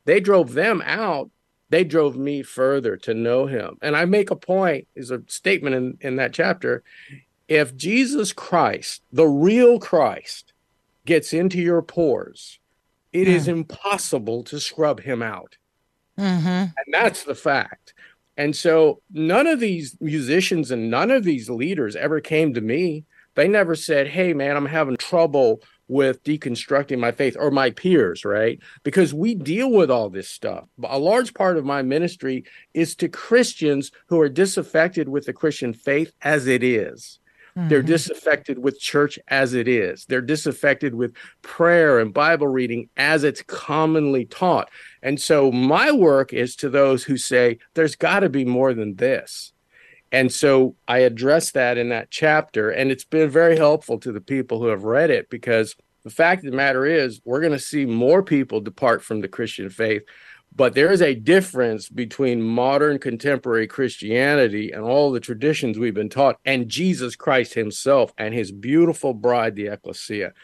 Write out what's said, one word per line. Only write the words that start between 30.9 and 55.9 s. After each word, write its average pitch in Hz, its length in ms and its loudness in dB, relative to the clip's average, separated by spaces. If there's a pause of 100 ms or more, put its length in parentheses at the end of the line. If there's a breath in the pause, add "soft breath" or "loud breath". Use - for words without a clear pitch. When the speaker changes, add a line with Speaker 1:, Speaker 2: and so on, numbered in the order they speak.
Speaker 1:
large 220 340 0
part 185 240 0
of 139 80 -4
my 139 160 -2
ministry 135 640 -4 (280 loud breath)
is 165 220 -2
to 170 140 -4
Christians 160 800 0 (160 soft breath)
who 170 140 2
are 147 80 4
disaffected 165 800 0
with 139 160 -4
the - 80 -8
Christian 135 400 -4
faith 143 480 -2
as 143 260 0
it 123 160 2
is. - 560 -4 (360 soft breath)
They're 156 240 2
Speaker 2:
Mm-hmm. 135 80 -2
Speaker 1:
disaffected 151 720 -2
with 127 200 -2
church 147 480 -2
as 135 260 0
it 120 140 0
is. 107 380 -2
They're 127 160 -2
disaffected 139 720 -2
with 117 180 -4 (280 loud breath)
prayer 165 580 4
and 110 140 -2
Bible 147 340 2
reading 127 480 -2
as 147 300 2
it's 139 160 -2
commonly 151 840 0
taught. 165 460 0 (320 loud breath)
And 139 180 -4
so 139 320 4
my 147 400 2
work 151 400 4
is 123 260 -4
to 143 120 -6
those 135 360 2
who 135 120 -2
say, 123 400 2 (160 soft breath)
"There's 160 240 0
gotta 190 320 2
be 135 160 -2
more 127 280 2
than 107 220 -6
this." - 560 -4 (600 soft breath)
And 131 200 2
so 135 440 2 (120)
I 123 120 2
address 127 520 2
that 123 260 0
in 120 120 -2
that 120 220 -6
chapter, 151 580 0
and 131 220 0
it's 131 120 -4
been 160 260 0
very 165 280 6
helpful 151 420 2
to 123 140 -10
the 101 80 -10
people 127 380 -4
who 120 80 0
have 101 180 -2
read 135 240 2
it, 120 200 0
because 113 460 -2 (280)